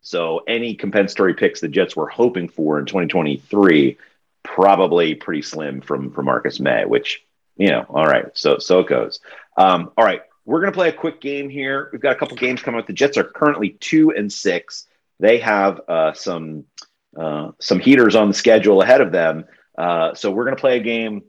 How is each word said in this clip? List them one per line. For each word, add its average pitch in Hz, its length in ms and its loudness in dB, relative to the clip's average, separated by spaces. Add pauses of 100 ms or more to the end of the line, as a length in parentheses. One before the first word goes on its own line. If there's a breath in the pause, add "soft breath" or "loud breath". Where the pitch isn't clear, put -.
So 82 440 -4
any 117 280 -4
compensatory 98 600 0
picks - 260 0
the - 80 -6
Jets 90 280 -2
were 78 120 -4
hoping 117 400 -2
for 76 300 -2
in 69 80 -6
twenty 87 220 -4
twenty-three, 78 880 2 (460 soft breath)
probably 90 720 2
pretty 78 280 -8
slim 73 380 -10
from, 67 320 -8
from 67 140 -6
Marcus 65 340 -4
May, 62 240 0
which, - 400 -4 (320)
you 98 120 2
know, 65 200 0
all 78 180 0
right. 65 280 2
So, 69 240 0
so 92 220 2
it - 80 0
goes. 57 320 -2 (360 loud breath)
Um, 90 400 2
all 113 80 4
right. 95 160 0 (240)
We're 143 160 -2
gonna 190 120 -2
play 170 180 0
a - 20 -10
quick 160 300 -8
game 143 260 -8
here. 139 440 -6
We've 117 100 -12
got 143 100 2
a 123 60 -2
couple 139 180 -6
games 127 240 -4
coming 117 200 -6
up. - 60 -12
The 104 60 -12
Jets 139 240 0
are 101 80 0
currently 143 460 -2
two 156 400 2
and 104 200 -6
six. - 560 -6 (340)
They 113 180 4
have, 101 500 0
uh, 80 240 0
some, 80 520 -10 (540)
uh, 76 420 -8
some 92 200 -2
heaters 123 340 6
on 107 140 4
the 98 60 0
schedule 101 480 4
ahead 127 180 6
of 98 120 0
them. 82 340 -2 (320 soft breath)
Uh, 85 360 -2
so - 160 -4
we're 107 140 -4
gonna 131 120 -4
play 127 200 0
a 117 60 -2
game. 110 460 -6